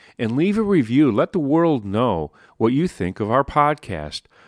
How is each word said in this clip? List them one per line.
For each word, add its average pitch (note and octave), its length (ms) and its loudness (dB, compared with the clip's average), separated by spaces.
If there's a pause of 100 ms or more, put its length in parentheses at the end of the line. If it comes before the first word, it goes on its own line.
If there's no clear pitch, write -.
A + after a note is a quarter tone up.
(180)
and A#2 200 -4
leave G3+ 200 0
a A3+ 60 0
review. C#3+ 480 4
Let C3+ 220 0
the F#3+ 60 -2
world D3+ 460 0
know G2 460 -2 (260)
what A#2 160 2
you E3 140 0
think F2+ 320 -6
of G#2+ 100 -4
our C3 140 2
podcast. C3+ 800 -4 (260)